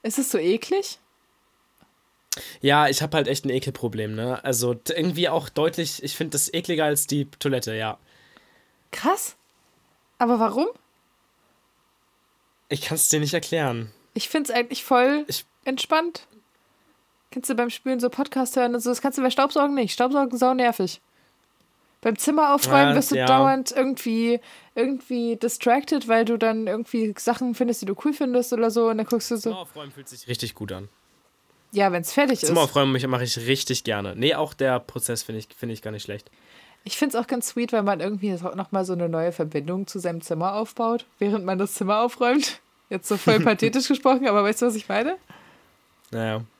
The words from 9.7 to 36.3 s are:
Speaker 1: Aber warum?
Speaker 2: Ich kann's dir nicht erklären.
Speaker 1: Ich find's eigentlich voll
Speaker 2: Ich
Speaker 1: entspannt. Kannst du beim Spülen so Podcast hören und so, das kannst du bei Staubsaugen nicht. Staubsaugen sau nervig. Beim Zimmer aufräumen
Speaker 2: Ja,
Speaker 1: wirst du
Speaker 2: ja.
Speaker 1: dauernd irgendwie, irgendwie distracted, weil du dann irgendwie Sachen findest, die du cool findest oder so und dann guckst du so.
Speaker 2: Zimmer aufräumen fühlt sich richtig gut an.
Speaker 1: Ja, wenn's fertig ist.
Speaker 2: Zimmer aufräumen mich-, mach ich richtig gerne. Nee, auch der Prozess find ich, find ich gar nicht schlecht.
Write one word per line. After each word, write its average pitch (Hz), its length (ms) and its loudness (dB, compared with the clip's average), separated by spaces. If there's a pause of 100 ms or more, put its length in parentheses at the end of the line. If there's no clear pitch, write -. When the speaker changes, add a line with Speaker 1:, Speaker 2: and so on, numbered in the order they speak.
Speaker 1:
Aber 240 220 2
warum? 226 280 0 (2000)
Speaker 2:
Ich 143 120 -6
kann's - 280 -2
dir 151 100 2
nicht 147 140 -2
erklären. 131 580 -2 (220)
Speaker 1:
Ich - 160 -6
find's 285 220 -2
eigentlich 240 320 -2
voll 269 440 4
Speaker 2:
Ich - 180 -8 (200)
Speaker 1:
entspannt. 320 640 -2 (1040)
Kannst - 180 -8
du 247 60 0
beim 240 140 0
Spülen 254 300 -4
so 240 100 0
Podcast 262 460 -2
hören 247 200 2
und 233 60 -2
so, 247 80 -2
das 240 120 -2
kannst 269 160 -2
du 262 60 0
bei 254 80 2
Staubsaugen 285 440 2
nicht. 233 180 0
Staubsaugen 254 440 0
sau 254 160 4
nervig. 233 480 0 (1000)
Beim 226 160 0
Zimmer 302 360 4
aufräumen 277 360 6
Speaker 2:
Ja, - 60 4
Speaker 1:
wirst 277 160 2
du 277 40 2
Speaker 2:
ja. 254 100 2
Speaker 1:
dauernd 269 460 4
irgendwie, 233 680 0 (360)
irgendwie 240 600 -2
distracted, 247 720 2
weil 226 180 4
du 233 120 2
dann 220 300 0
irgendwie 220 500 -2
Sachen 240 380 -2
findest, 240 260 0
die 202 40 -8
du 196 180 -2
cool 294 100 2
findest 247 400 0
oder 226 180 2
so 226 180 2
und 220 80 0
dann 220 100 -2
guckst 233 240 -2
du 233 40 -2
so. 208 60 -6 (100)
Speaker 2:
Zimmer 190 80 -6
aufräumen 147 320 -14
fühlt 139 180 -20
sich - 180 -18
richtig 120 260 -6
gut 101 200 -10
an. 98 160 -12 (840)
Speaker 1:
Ja, 196 200 4
wenn's 175 220 -4
fertig 277 300 2
ist. 151 60 2
Speaker 2:
Zimmer 170 120 6
aufräumen 139 300 4
mich-, 131 160 0
mach 123 140 0
ich 120 160 -4 (100)
richtig 131 360 0
gerne. 101 320 -4
Nee, 135 200 2
auch 151 180 -4
der 131 260 0
Prozess - 440 -6
find 110 160 -8
ich, - 80 -14 (100)
find 120 140 -8
ich 110 100 -10
gar 107 100 -10
nicht 107 120 -12
schlecht. - 260 -12 (540)